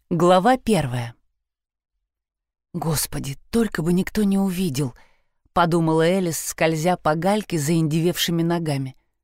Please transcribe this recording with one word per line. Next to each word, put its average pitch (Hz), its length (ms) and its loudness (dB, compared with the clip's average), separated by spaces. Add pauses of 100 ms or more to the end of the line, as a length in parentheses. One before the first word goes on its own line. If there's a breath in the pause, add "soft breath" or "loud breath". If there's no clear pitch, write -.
(100)
Глава 180 460 4
первая. 123 580 -2 (1600)
«Господи, 147 640 -6 (120)
только 226 320 0
бы 170 100 0
никто 185 320 0
не 196 140 2
увидел», 175 540 -2 (640 soft breath)
подумала 165 460 2
Элис, 175 360 0
скользя 160 600 -2
по 156 160 0
гальке 180 440 -2
заиндевевшими 165 840 0
ногами. 151 520 -2 (300)